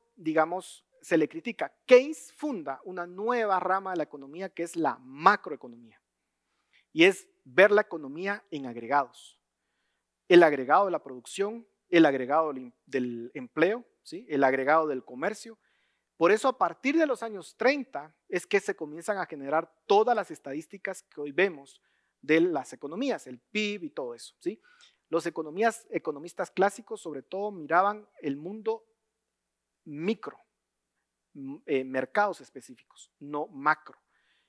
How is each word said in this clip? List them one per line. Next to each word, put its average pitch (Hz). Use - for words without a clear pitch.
digamos, 160
se -
le 151
critica. 165
Keynes 269
funda 165
una 185
nueva 208
rama 190
de 180
la 156
economía 147
que -
es 170
la 143
macroeconomía. 131
Y 160
es 185
ver 180
la 208
economía 175
en 139
agregados. 120
El 175
agregado 147
de 190
la 160
producción, 196
el 165
agregado 143
del, 127
del 123
empleo, 170
¿sí? 208
El 139
agregado 135
del 131
comercio. 202
Por 170
eso, 214
a -
partir 214
de 320
los 247
años 208
treinta 226
es 180
que 202
se -
comienzan 165
a 180
generar 147
todas 220
las 202
estadísticas 160
que -
hoy 147
vemos 147
de 156
las 165
economías, 175
el 127
pib 208
y 147
todo 123
eso, -
¿sí? 208
Los 160
economías, 170
economistas 165
clásicos, 202
sobre 143
todo, 202
miraban 190
el 139
mundo 214
micro, 160
m-, 135
eh, 131
mercados 131
específicos, -
no 147
macro. 151